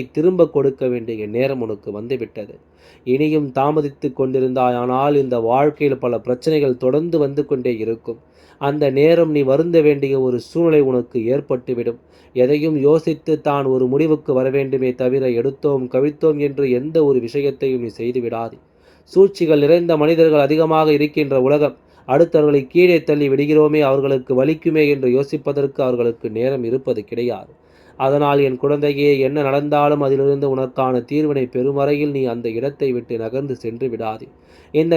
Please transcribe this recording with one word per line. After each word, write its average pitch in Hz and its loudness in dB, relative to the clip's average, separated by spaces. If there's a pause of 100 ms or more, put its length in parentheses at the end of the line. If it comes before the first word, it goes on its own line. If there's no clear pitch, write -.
திரும்ப 170 0
கொடுக்க 135 -2
வேண்டிய 113 -6
நேரம் 127 -2
உனக்கு 110 -8
வந்துவிட்டது. 110 -10 (520)
இனியும் 151 0
தாமதித்து 143 -2
கொண்டிருந்தாயானால் 131 0
இந்த 127 0
வாழ்க்கையில் 135 0
பல 120 -2
பிரச்சனைகள் 131 -2
தொடர்ந்து 156 0
வந்து 143 -2
கொண்டே 127 -4
இருக்கும். 113 -8 (400)
அந்த 147 -2
நேரம் 156 4
நீ 147 2
வருந்த 160 2
வேண்டிய 139 2
ஒரு 123 0
சூழ்நிலை 156 2
உனக்கு 127 -2
ஏற்பட்டுவிடும். 127 -4 (340)
எதையும் 147 0
யோசித்து 156 0
தான் 143 -2
ஒரு 131 0
முடிவுக்கு 147 0
வர 131 0
வேண்டுமே 131 -2
தவிர 127 -2
எடுத்தோம் 135 -2
கவிழ்த்தோம் 147 0
என்று 139 -2
எந்த 139 -2
ஒரு 131 2
விஷயத்தையும் 131 -4
நீ 110 -8
செய்து 120 -4
விடாதே. 113 -8 (540)
சூழ்ச்சிகள் 180 2
நிறைந்த 170 4
மனிதர்கள் 156 4
அதிகமாக 156 2
இருக்கின்ற 147 0
உலகம், 139 2 (320)
அடுத்தவர்களை 151 4
கீழே 175 4
தள்ளி 147 0
விடுகிறோமே, 151 2
அவர்களுக்கு 135 0
வலிக்குமே 156 2
என்று 135 0
யோசிப்பதற்கு 139 -2
அவர்களுக்கு 120 -2
நேரம் 123 -4
இருப்பது 120 -4
கிடையாது. 117 -8 (480)
அதனால் 143 2
என் 131 0
குழந்தையே, 143 0 (100)
என்ன 135 0
நடந்தாலும் 147 0
அதிலிருந்து 139 0
உனக்கான 131 -2
தீர்வினை 143 -2
பெறும் 131 -2
வரையில் 147 0
நீ 139 -4
அந்த 117 -4
இடத்தை 135 -4
விட்டு 117 -6
நகர்ந்து 127 -6
சென்று 117 -8
விடாதே. 110 -10 (460)
இந்த 165 2